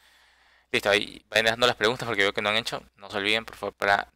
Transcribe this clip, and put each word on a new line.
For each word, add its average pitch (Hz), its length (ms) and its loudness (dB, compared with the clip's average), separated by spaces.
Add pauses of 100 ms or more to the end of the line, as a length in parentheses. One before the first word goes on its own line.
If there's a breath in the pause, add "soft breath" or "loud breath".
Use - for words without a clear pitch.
(720 soft breath)
Listo, 113 180 0
ahí - 400 0
vayan 110 160 2
dejando 117 220 2
las 117 80 2
preguntas 120 320 -2
porque 104 140 0
veo 101 120 2
que 110 80 -4
no 107 80 -2
han 104 60 0
hecho. 117 260 -4 (140)
No 101 160 -20
se 107 60 -4
olviden, 107 260 0
por - 140 -18
favor, 101 160 -8
para 101 420 0